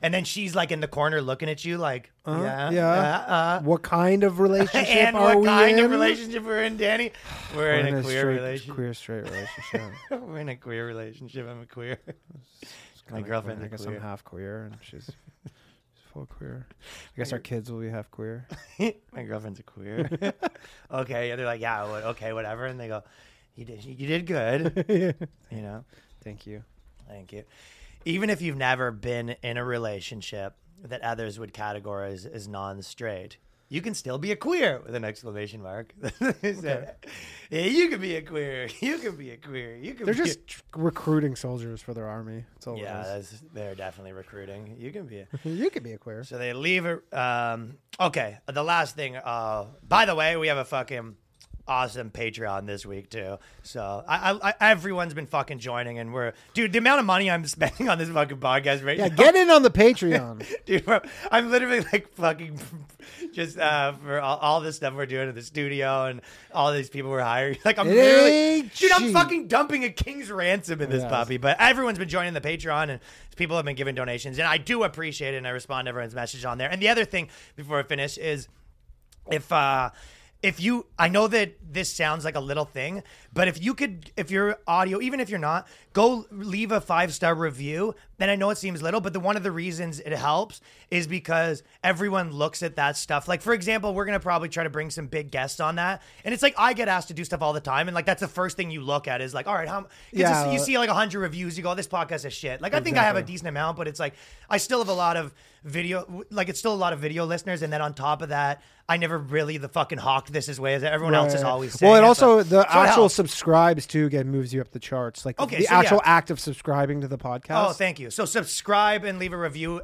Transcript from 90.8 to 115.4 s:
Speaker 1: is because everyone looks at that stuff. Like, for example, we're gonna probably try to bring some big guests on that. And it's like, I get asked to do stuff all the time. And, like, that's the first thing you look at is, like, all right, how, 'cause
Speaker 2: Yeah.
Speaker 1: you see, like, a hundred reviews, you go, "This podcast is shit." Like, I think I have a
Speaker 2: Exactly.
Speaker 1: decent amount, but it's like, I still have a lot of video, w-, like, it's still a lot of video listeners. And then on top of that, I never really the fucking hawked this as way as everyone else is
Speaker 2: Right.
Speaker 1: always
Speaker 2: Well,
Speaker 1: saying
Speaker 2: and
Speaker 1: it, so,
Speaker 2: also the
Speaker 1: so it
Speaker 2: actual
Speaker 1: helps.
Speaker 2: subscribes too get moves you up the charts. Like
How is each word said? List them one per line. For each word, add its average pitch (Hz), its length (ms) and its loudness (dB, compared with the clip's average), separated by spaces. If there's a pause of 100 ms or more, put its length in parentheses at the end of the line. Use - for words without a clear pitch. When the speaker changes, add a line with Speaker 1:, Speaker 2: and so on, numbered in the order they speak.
Speaker 1:
is 175 160 0
because 165 560 0 (200)
everyone 185 480 0
looks 147 320 -4
at 160 140 -6
that 147 200 0
stuff. 143 320 -2
Like, 180 140 -2
for 226 120 0
example, 208 380 -2
we're 196 120 -2
gonna 196 160 -2
probably 170 280 0
try 165 160 -4
to 160 60 -6
bring 156 200 -6
some 156 160 -10
big 147 240 -6
guests 135 280 -6
on 165 180 -2
that. 180 240 -2 (240)
And 226 80 -2
it's 247 100 -2
like, 285 140 6
I 233 180 6
get 220 140 -2
asked 185 200 0
to 170 60 -12
do 165 100 -8
stuff 156 180 -4
all 151 100 2
the 151 80 -2
time. 147 280 -2
And, 175 60 -8
like, 170 120 -2
that's 190 140 0
the 190 80 -4
first 180 280 -4
thing 170 140 -4
you 156 120 -8
look 143 260 -2
at 127 120 -2
is, 131 140 -8
like, 135 120 -4
all 202 80 -2
right, 165 140 -2
how, 196 140 -6
'cause - 80 -18 (220)
Speaker 2:
Yeah. 156 400 4
Speaker 1:
you 135 60 0
see, 262 200 0
like, 233 120 2
a 180 40 2
hundred 202 260 0
reviews, 175 380 -6
you 180 40 -8
go, 180 120 -2
"This 185 140 -6
podcast 165 360 -4
is 127 80 -10
shit." 131 300 -8
Like, 202 120 -4
I 302 60 2
think 311 160 0
I 240 60 6
have 208 140 4
a - 40 2
Speaker 2:
Exactly. 175 140 -8
Speaker 1:
decent 170 140 -8
amount, 151 300 -2
but 160 100 -4
it's 151 120 -8
like, 143 140 -4 (340)
I 208 100 2
still 247 200 0
have 214 100 0
a 196 60 0
lot 175 240 2
of 143 160 -6 (300)
video, 175 400 -4
w-, 185 260 -14
like, 196 180 -2
it's 190 100 -6
still 220 140 0
a 202 40 0
lot 175 160 2
of 143 80 -6
video 160 260 -2
listeners. 170 360 -4
And 156 100 -2
then 151 100 -2
on 147 100 -2
top 147 300 -2
of 151 80 -8
that, 143 320 0 (260)
I 170 100 4
never 165 200 0
really 147 400 -2
the 135 100 -10
fucking 151 300 -2
hawked 135 340 2
this 147 160 -4
as 135 120 -8
way 135 140 2
as 135 100 -2
everyone 156 300 2
else 147 200 6
is 139 80 2
Speaker 2:
Right. 131 80 2
Speaker 1:
always 127 220 -2
Speaker 2:
Well, 202 200 10
Speaker 1:
saying 220 120 12
Speaker 2:
and 240 80 12
Speaker 1:
it, - 40 12
so, 262 140 10
Speaker 2:
also 220 180 10
the - 20 2
Speaker 1:
so 190 100 10
it 185 100 8
Speaker 2:
actual 196 320 10
Speaker 1:
helps. 196 120 8
Speaker 2:
subscribes 165 720 4
too 151 240 2
get 135 180 0
moves 131 280 -2
you 131 60 0
up 123 100 -8
the 127 80 -10
charts. 123 480 -6
Like 131 140 -4